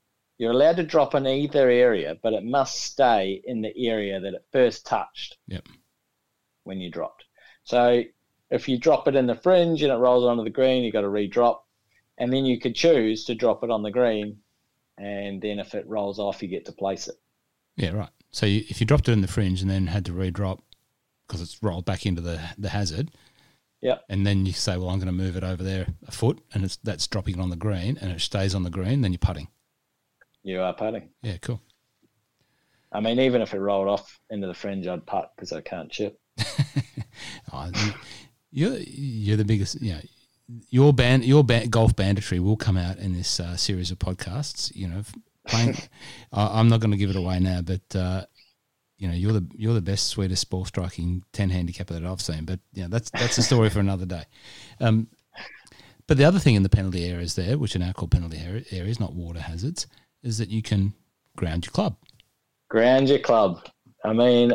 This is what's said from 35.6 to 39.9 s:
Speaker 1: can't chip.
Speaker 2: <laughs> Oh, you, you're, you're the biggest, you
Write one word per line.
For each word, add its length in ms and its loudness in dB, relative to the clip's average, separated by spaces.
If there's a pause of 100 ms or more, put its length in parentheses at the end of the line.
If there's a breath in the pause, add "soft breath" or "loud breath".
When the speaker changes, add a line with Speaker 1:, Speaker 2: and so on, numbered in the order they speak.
Speaker 1:
can't 300 -12
chip. 280 -8 (180)
Speaker 2:
<laughs> 80 -4 (1080 loud breath)
Oh, 200 -10
you, 200 -2 (580 loud breath)
you're, 280 -2
you're 580 -2
the 80 2
biggest, 360 0
you 120 -2